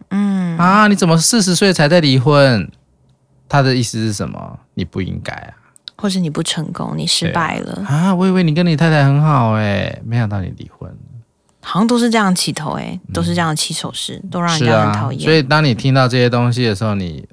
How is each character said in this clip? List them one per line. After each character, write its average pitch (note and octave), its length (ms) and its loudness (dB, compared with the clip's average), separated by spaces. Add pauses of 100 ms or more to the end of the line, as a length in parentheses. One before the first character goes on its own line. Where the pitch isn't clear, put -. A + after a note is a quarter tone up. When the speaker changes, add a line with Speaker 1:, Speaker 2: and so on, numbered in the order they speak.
Speaker 1:
嗯。 F#3+ 480 -2
Speaker 2:
啊， G3 300 4
你 G3+ 80 4
怎 F#3+ 120 2
么 E3 80 4
四 E3 240 2
十 F3+ 160 2
岁 G3 160 4
才 D#3+ 160 2
在 F3 120 6
离 C3+ 180 4
婚？ B2+ 500 4 (800)
他 C#3+ 140 2
的 C3 140 2
意 B2+ 80 0
思 A2+ 160 -6
是 A2 120 -2
什 G2 160 -6
么？ G1+ 320 -12 (140)
你 F#2+ 100 -6
不 F2+ 200 -8
应 F2+ 200 -8
该 - 80 -8
啊。 - 220 -16 (440)
Speaker 1:
或 G#3 120 -2
是 F#3+ 100 -2
你 E3 120 -2
不 D#3 100 -4
成 D#3+ 320 -4
功， - 240 -6
你 D3+ 80 -6
失 - 240 -2
败 D#3 300 -4
了。 - 160 -10
Speaker 2:
对 G3+ 100 -8
啊。 C#3 80 -4
啊， F3+ 220 2
我 F#3 100 0
以 F#3+ 60 2
为 F#3 100 2
你 E3 100 2
跟 F3 140 0
你 E3+ 100 2
太 E3 140 2
太 D3+ 140 4
很 C#3 180 4
好 C3+ 300 2
欸， G2+ 520 -2
没 A#2 140 -4
想 A2+ 100 0
到 G2+ 140 -4
你 F2+ 160 -6
离 - 180 -16
婚。 - 160 -14 (720)
Speaker 1:
好 - 180 -4
像 A3 60 4
都 A#3+ 140 2
是 A#3+ 100 2
这 A3+ 80 0
样 G3 160 2
起 E3+ 180 -2
头 D3+ 200 -6
欸， C2 360 -8
Speaker 2:
嗯。 - 60 -12
Speaker 1:
都 E3 80 -2
是 F3 140 -2
这 F3 40 -2
样 D#3+ 160 -2
起 - 160 -6
手 C3+ 220 -8
式， - 260 -10 (120)
都 F3 100 -4
让 E3+ 160 -2
人 A#2+ 100 2
家 G#2+ 180 4
很 G#2 140 -2
讨 A2+ 120 -4
厌。 B2 100 -8
Speaker 2:
是 - 40 -4
啊， D3 40 0
所 D#3 60 4
以 D#3 80 4
当 D3+ 200 2
你 B2+ 120 2
听 C3 180 0
到 C3 140 4
这 B2+ 100 0
些 B2 100 4
东 A#2+ 240 0
西 A#2+ 140 0
的 A2 80 2
时 F#2+ 100 -4
候， G#2+ 120 -2
你， F2+ 380 -8